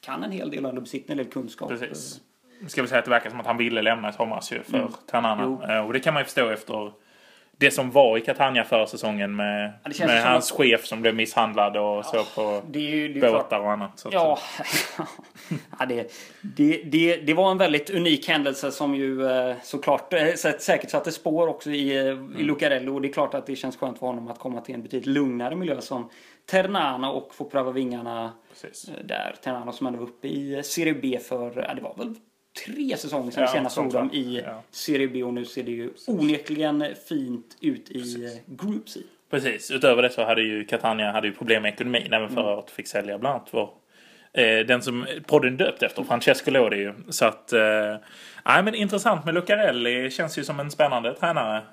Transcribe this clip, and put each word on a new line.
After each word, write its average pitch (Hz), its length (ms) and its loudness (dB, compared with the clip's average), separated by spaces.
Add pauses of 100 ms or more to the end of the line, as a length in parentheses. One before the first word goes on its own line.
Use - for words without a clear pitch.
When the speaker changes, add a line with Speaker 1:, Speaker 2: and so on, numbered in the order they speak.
Speaker 1:
kan 143 220 -8
en 214 80 -8
hel 185 200 -6
del, 139 140 -6
och 127 160 -6
besitter 131 300 -10
en 143 60 -6
del 127 100 -4
kunskap. 123 420 -10
Speaker 2:
Precis. - 500 -10 (480)
Ska 143 140 -2
vi 123 60 0
säga 123 120 4
att 117 60 -2
det 127 60 0
verkar 117 180 4
som 120 100 -12
att 110 60 -8
han 117 120 -2
ville 117 240 0
lämna 110 280 2
i 104 40 -10
somras 113 400 -4
ju 117 100 -8
för - 140 -2
Speaker 1:
Mm. 120 140 -2 (200)
Speaker 2:
Tanana. 110 340 2
Speaker 1:
Jo. 123 280 -2
Speaker 2:
Eh, 110 140 2
och 117 60 -4
det 131 60 2
kan 156 140 2
man 147 80 2
ju 131 40 -2
förstå 123 240 2
efter 107 420 -6 (680)
det 139 140 6
som 131 200 -2
var 120 260 8
i 113 40 0
Catania 131 420 2
förra 110 240 4
säsongen 104 480 -4
med, 104 380 -2 (100)
Speaker 1:
Ja, 147 60 -10
det 147 60 -8
känns - 160 2
Speaker 2:
med 117 100 6
Speaker 1:
som 123 100 4
Speaker 2:
hans 123 200 2
Speaker 1:
att - 60 -8
Speaker 2:
chef 117 280 6
som 113 160 -6
blev 113 140 4
misshandlad 110 600 2
och 104 280 0
så - 120 -4
Speaker 1:
Ja, 107 80 2 (100)
Speaker 2:
på 104 320 -2
Speaker 1:
det 151 120 -6
är 151 160 -4
ju, 151 180 -2
det 131 140 4
är 113 40 6
Speaker 2:
båtar - 180 2
Speaker 1:
klart. 107 120 0
Speaker 2:
och 104 100 0
annat, 101 280 -6
så - 80 -12
att 196 60 -8
Speaker 1:
Ja. 160 260 2 (600)
<laughs> - 800 -12
Ja, 131 60 0
det, 120 260 -4 (300)
det, 147 440 2
det, 165 320 4
det 147 160 0
var 190 180 6
en 185 60 0
väldigt 151 320 4
unik 170 380 2
händelse 143 440 0
som 143 240 -2
ju, 135 320 -2
eh, 127 360 2
såklart, 139 500 -2
eh, 170 60 4 (160)
sä-, 156 240 0
säkert 160 300 0
satte 156 220 0
spår 165 360 0
också 147 240 -4
i, 139 260 0
eh, 135 80 2
i 135 40 2
Speaker 2:
Mm. 135 280 -8
Speaker 1:
Lucarello. 143 580 0
Och 139 60 -2
det 139 60 -2
är 139 60 -4
klart 143 200 0
att 135 120 -4
det 135 100 -6
känns 131 220 -8
skönt 127 220 -6
för 127 80 -6
honom 120 200 -6
att 117 120 -12
komma 120 220 -8
till - 140 -12
en 120 80 -10
betydligt 120 300 -6
lugnare 131 420 0
miljö 170 260 -4
som 120 280 -8 (420)
Ternana 160 600 0
och 139 240 -8
få 143 100 -10
pröva 135 260 0
vingarna, 120 600 -6 (180)
Speaker 2:
Precis. - 400 -20
Speaker 1:
eh, - 160 -14
där. 50 380 -4
Ternana 123 280 -8
som 131 160 -6
ändå 120 120 -6
var 117 80 -8
uppe 120 200 -12
i 139 360 -6
Serie 160 300 0
B 131 260 -2 (100)
för, 120 380 -6
ja, - 60 -6
det - 80 -8
var - 160 -10
väl - 180 -8 (500)
tre 262 320 -4
säsonger 135 340 -6
sedan 123 120 2
Speaker 2:
Ja, 127 40 4
Speaker 1:
senast 131 280 0
såg 135 80 -2
Speaker 2:
sånt, 127 100 -2
Speaker 1:
dem 135 140 0
Speaker 2:
va? 131 60 -6
Speaker 1:
i 123 320 -4
Speaker 2:
Ja. 110 160 -12 (100)
Speaker 1:
Serie 135 360 -2
B, 127 160 -4
och 123 100 -4
nu 120 120 -6
ser 123 180 -10
det 117 80 -8
ju 117 180 -8
Speaker 2:
Precis. - 180 -18
Speaker 1:
onekligen 151 800 0 (240)
fint 127 520 -6
ut 139 300 -4
i, - 20 -16
Speaker 2:
Precis. 120 240 -8 (180)
Speaker 1:
eh, 123 100 -16
Group 202 440 -6
C. - 100 -14 (300)
Speaker 2:
Precis. 127 420 -2
Utöver 131 300 6
det 123 80 6
så 120 140 0
hade 110 180 4
ju 107 240 -2
Catania 110 460 0
hade 107 160 0
ju 101 60 -2
problem 113 300 2
med 104 100 0
ekonomin 120 400 -2
även 110 160 0
förra 120 140 -2
Speaker 1:
Mm. 104 140 0
Speaker 2:
året, 104 140 -12
fick - 160 -12
sälja 101 300 -4
bland 131 180 -2
annat 113 160 -10
vår, 107 180 -2 (640)
eh, 113 260 6
den 120 220 4
som 123 240 -4 (220)
podden 131 300 6
döpt - 260 2
efter, - 200 -2
Francesco 131 480 4
Lodi 117 260 6
ju. 101 160 -4 (160)
Så 139 160 2
att, - 280 0
eh, 117 60 6 (880)
nej, 151 180 8
men 220 120 0
intressant 202 500 0
med 160 80 0
Lucarelli. 131 800 2
Känns 160 260 -4
ju 147 60 -4
som 143 160 -6
en 143 120 -6
spännande 127 420 2
tränare 123 480 0 (120)